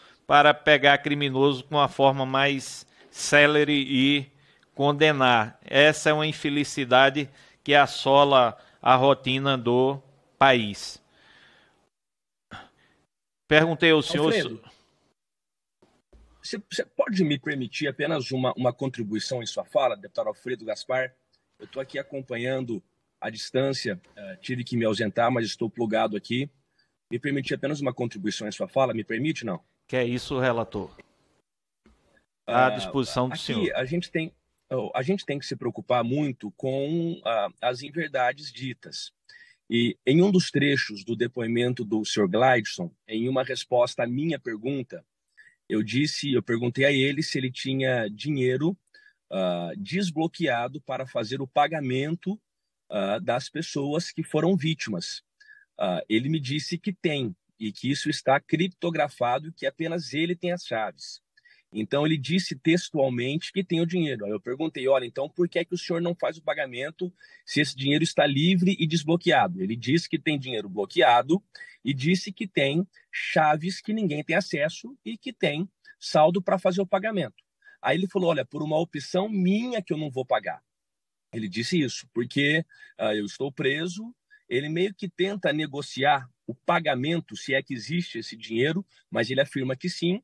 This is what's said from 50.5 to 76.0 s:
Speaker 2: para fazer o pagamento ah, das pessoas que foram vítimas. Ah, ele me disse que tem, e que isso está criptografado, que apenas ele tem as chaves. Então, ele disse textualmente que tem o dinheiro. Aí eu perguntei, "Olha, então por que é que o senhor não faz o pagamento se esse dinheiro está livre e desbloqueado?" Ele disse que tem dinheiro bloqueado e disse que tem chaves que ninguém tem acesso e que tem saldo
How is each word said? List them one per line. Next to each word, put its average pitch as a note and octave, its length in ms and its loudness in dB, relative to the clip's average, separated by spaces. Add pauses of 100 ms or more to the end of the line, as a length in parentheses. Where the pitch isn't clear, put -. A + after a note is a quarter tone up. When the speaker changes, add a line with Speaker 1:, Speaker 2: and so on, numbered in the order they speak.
Speaker 2:
para B2+ 260 -8
fazer B2+ 360 -6
o C3 40 -6
pagamento D3 920 -2 (500)
ah, G2+ 280 -2
das A#2+ 300 -2
pessoas D3 640 -4
que E3 120 -6
foram E3 340 2
vítimas. B2+ 680 -4 (560)
Ah, F2+ 300 -2
ele A#2 200 0
me D#3+ 120 0
disse D3 360 -6
que G3 160 -6
tem, C#3 420 -2 (240)
e G#2+ 140 -6
que - 180 -4
isso D3 200 -2
está - 300 2
criptografado, D#3 1120 -2
que - 140 -10
apenas D#3+ 460 -6
ele E3+ 220 -2
tem F3 180 -4
as F3+ 140 -8
chaves. - 560 -8 (500)
Então, B2 320 0
ele D#3 140 2
disse D#3 380 -2
textualmente C#3 960 0
que G3 100 -2
tem E3 180 -2
o E3+ 60 2
dinheiro. D3+ 380 -2
Aí G2+ 80 -4
eu G#2 80 -4
perguntei, C3+ 480 -4
"Olha, C3 180 4
então - 220 -6
por F3 200 0
que - 100 -4
é F3 60 0
que F3+ 100 -6
o E3+ 40 -4
senhor E3+ 240 -4
não F3 140 -2
faz D#3+ 200 -4
o D#3+ 60 -20
pagamento D3 680 -6 (340)
se - 140 0
esse C3+ 160 -2
dinheiro C#3+ 260 2
está D3+ 240 2
livre F3 520 2
e E3+ 80 0
desbloqueado?" D3 760 0
Ele G#2+ 140 -4
disse B2+ 320 0
que D#3 100 -2
tem D3+ 180 -2
dinheiro A2+ 320 -6
bloqueado C3+ 720 4 (440)
e C#3 100 -2
disse F3+ 380 0
que A3 160 -10
tem C#3+ 360 0 (280)
chaves D#3 680 0
que G#3+ 120 -6
ninguém E3 320 -2
tem D#3+ 100 -2
acesso F3+ 720 -4
e A3 120 -10
que C4 160 -14
tem D#3 360 -2 (300)
saldo E3+ 440 4